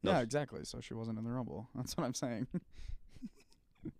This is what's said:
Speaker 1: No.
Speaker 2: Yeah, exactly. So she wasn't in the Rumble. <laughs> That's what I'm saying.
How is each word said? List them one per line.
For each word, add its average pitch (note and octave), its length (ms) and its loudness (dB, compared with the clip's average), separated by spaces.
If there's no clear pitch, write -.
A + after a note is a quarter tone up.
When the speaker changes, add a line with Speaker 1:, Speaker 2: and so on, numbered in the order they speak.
Speaker 1:
No. - 100 8
Speaker 2:
Yeah, D#3 80 8
exactly. A#2 440 2
So - 160 -8
she - 140 -6
wasn't A2+ 240 -2
in A2+ 60 -4
the A#2 60 -2
Rumble. A#2 400 -2
<laughs> - 40 -20
That's A#2+ 220 -2
what E3+ 80 4
I'm B2 100 2
saying. A#2+ 320 0